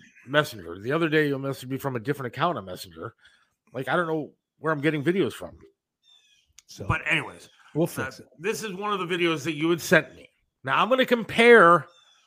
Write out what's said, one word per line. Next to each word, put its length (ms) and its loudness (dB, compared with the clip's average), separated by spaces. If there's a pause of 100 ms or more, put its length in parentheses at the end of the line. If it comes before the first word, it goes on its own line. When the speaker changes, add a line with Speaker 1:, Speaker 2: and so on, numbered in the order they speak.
(280)
Speaker 1:
Messenger. 520 -2
The 120 -6
other 180 0
day 180 2
you'll 120 -2
message 280 -8
me 120 -6
from 160 -6
a 40 -4
different 340 -6
account 260 -2
on 60 -12
Messenger. 500 -14 (580)
Like, 160 -8
I 60 0
don't 120 0
know 240 -6 (280)
where 120 -4
I'm 100 -4
getting 220 0
videos 300 0
from. 240 -16 (1080)
Speaker 2:
So 200 -14
Speaker 1:
But 220 -2
anyways, 400 -6 (240)
Speaker 2:
we'll 120 0
Speaker 1:
uh, 20 -4
Speaker 2:
fix 320 -10
it. 80 -20 (120)
Speaker 1:
this 240 -6
is 100 -8
one 200 -4
of 60 -4
the 60 -4 (120)
videos 280 -2
that 100 -4
you 160 0
had 100 -2
sent 340 2
me. 140 -20 (340)
Now 180 0
I'm 80 2
gonna 180 2
compare 800 6 (400)